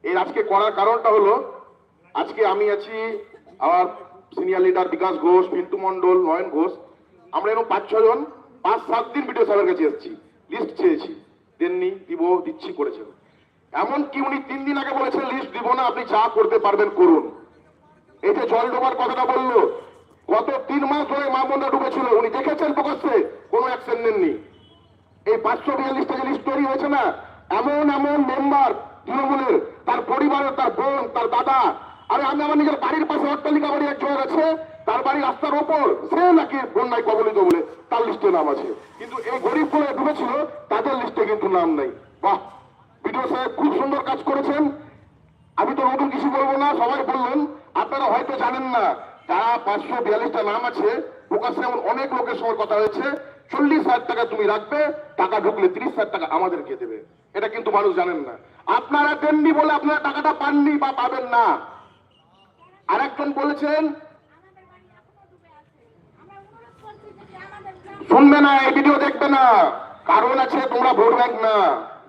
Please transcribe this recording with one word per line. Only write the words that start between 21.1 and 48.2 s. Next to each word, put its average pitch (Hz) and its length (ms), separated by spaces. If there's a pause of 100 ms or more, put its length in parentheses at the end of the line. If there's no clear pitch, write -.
মা 262 140
বোনরা 269 260
ডুবেছিল, 254 480
উনি 226 120
দেখেছেন 294 420
প্রকাশ্যে, 277 800
কোনো 466 160
অ্যাকশন 480 340
নেননি। 427 380 (880)
এই 220 100
পাঁচশো 226 360
বিয়াল্লিশটা 269 420
যে 269 140
লিস্ট 277 160
তৈরি 277 200
হয়েছে 269 240
না, 262 240 (380)
এমন 294 400
এমন 285 260
মেম্বার 269 580 (320)
তৃণমূলের, 277 540 (260)
তার - 200
পরিবারের, 277 440
তার 262 200
বোন, 269 380
তার 233 200
দাদা, 247 460 (340)
আরে 285 140
আমি 294 200
আমার 302 160
নিজের 294 220
বাড়ির 311 260
পাশে 294 260
অট্টালিকা 294 360
বাড়ি 285 180
এক 277 120
জনের 277 200
আছে, 320 380 (300)
তার 247 160
বাড়ি 277 180
রাস্তার 285 340
ওপর, - 540
সে 359 240
নাকি 285 240 (180)
বন্যায় 233 280
কবলিত 214 360
বলে 175 240 (280)
তার 233 160
লিস্টে - 240
নাম 160 180
আছে, 135 260 (240)
কিন্তু 247 200
এই 247 200
গরিব 302 340
বলে 285 260
ডুবেছিল 285 480 (220)
তাদের 269 260
লিস্টে 233 320
কিন্তু 202 220
নাম 170 260
নেই। 135 160 (320)
বাহ, 196 160 (640)
বিডিও 254 240
সাহেব 254 280
খুব 294 200
সুন্দর 277 260
কাজ 262 220
করেছেন। 285 460 (840)
আমি 208 180
তো 269 140
নতুন 269 220
কিছু 277 200
বলবো 269 220
না, 285 220
সবাই 247 300
বললেন, 262 420 (280)
আপনারা 269 300
হয়তো 262 340